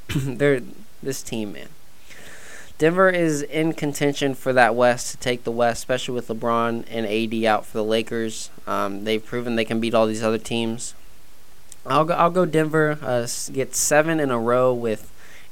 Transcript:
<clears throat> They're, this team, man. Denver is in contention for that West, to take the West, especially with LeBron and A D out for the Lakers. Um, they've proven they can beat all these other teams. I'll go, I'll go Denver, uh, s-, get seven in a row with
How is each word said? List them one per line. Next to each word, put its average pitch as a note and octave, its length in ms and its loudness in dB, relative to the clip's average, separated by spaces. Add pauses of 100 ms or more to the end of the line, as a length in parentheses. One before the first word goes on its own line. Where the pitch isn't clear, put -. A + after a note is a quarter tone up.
<clears throat> - 80 -12
They're, C#3 520 2 (420)
this C3+ 180 -4
team, G#2+ 320 -6
man. C#2 160 -12 (1120)
Denver F3+ 320 6
is E3 320 2
in D#3 300 0
contention C#3+ 640 0
for C3 160 0
that A#2+ 240 6
West, B2 340 4
to - 60 -8
take B2 260 -2
the A#2 80 -4
West, A#2 280 2
especially B2+ 360 -2
with A#2+ 140 -4
LeBron A#2 600 0
and A#2 180 -2
A A2 200 0
D A2 180 0
out G#2+ 220 4
for - 120 -6
the G#2+ 60 0
Lakers. A2 640 -2 (180)
Um, G2+ 340 -2
they've A2 220 0
proven A#2+ 320 -4
they A2+ 80 2
can A2+ 160 -2
beat A2+ 140 0
all A2+ 120 6
these A2 160 -2
other A2 160 2
teams. A#2 560 -4 (960)
I'll C#3+ 160 4
go, D#3+ 100 0
I'll E3+ 160 4
go F3+ 140 2
Denver, D#3 580 2
uh, B2 200 0
s-, - 260 -6
get C3+ 260 -4
seven D#3 460 4
in C#3 100 2
a A#2+ 80 2
row B2 340 4
with A#2 380 -2 (420)